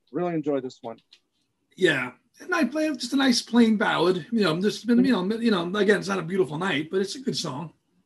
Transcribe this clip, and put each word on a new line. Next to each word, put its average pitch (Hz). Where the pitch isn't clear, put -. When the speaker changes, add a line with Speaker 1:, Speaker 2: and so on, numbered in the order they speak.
Speaker 1:
Really 170
enjoy 147
this 127
one. 113
Speaker 2:
Yeah. 135
And -
I 311
play 311
just 247
a -
nice 269
plain 226
ballad, 175
you 226
know, 170
just, 202
Speaker 1:
Mm-hmm. 240
Speaker 2:
you 262
know, 196
you 226
know, 175
again, 196
it's 165
not 190
a 170
beautiful 160
night, 160
but 190
it's 190
a 277
good 165
song. 151